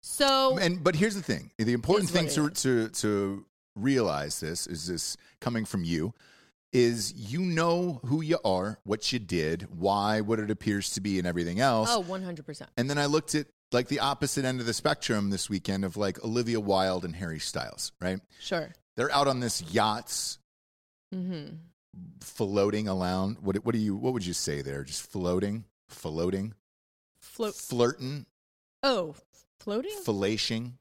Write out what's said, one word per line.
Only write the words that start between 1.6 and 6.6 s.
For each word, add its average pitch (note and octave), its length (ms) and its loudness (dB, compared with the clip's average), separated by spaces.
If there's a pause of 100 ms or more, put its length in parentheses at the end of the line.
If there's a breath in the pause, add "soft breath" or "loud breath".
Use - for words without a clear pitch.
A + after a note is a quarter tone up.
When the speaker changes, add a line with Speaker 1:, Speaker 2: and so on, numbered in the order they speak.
Speaker 2:
important E3 380 4
Speaker 1:
Is F3 40 -8
what F3+ 60 6
Speaker 2:
thing D#3+ 80 0
Speaker 1:
it C#3+ 60 -2
Speaker 2:
to, D3+ 160 2
Speaker 1:
is. - 120 -4
Speaker 2:
to, A#2 260 2 (120)
to G2+ 440 2 (320)
realize G2 640 0
this D#2+ 260 -6
is E2 220 -8
this E2+ 280 -4 (240 soft breath)
coming A#2 240 -2
from F#2+ 200 -4
you, E2 300 0 (580 soft breath)